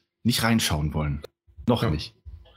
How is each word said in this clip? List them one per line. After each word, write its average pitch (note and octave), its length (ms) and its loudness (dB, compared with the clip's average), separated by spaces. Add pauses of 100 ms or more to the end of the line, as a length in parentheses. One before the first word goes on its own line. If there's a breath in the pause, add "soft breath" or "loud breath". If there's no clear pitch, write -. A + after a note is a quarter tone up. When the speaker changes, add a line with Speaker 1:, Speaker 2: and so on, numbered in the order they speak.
(240)
Speaker 1:
nicht A#2 180 2
reinschauen F2+ 520 2
wollen. D2 280 -2 (440)
Noch A#2+ 160 2
Speaker 2:
Ja. A2 80 0
Speaker 1:
nicht. - 240 -4 (420 soft breath)